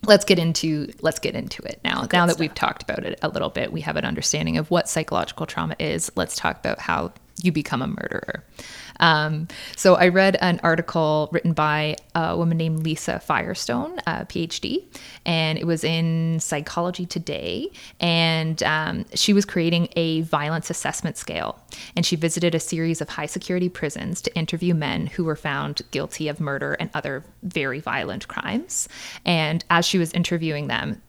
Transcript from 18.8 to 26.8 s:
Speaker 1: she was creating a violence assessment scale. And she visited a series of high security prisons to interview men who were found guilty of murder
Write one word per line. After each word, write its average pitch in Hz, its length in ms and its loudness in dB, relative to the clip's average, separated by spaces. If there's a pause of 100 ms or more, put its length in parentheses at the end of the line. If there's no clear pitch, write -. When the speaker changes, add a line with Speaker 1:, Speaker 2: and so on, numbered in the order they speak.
Speaker 1:
she - 180 4
was 202 120 6
creating 170 500 2
a 160 280 2
violence 160 460 0
assessment - 480 -4
scale. - 440 -6 (340)
And 170 100 2
she - 120 2
visited 165 400 2
a 160 40 2
series 165 400 -2
of 147 80 -6
high 151 180 -6
security 180 420 -2
prisons - 540 -4
to - 120 -2
interview 170 400 0
men 151 320 -2
who 160 160 -4
were 160 140 -2
found 143 460 -4 (100)
guilty - 340 -4
of 147 140 -4
murder 143 400 -2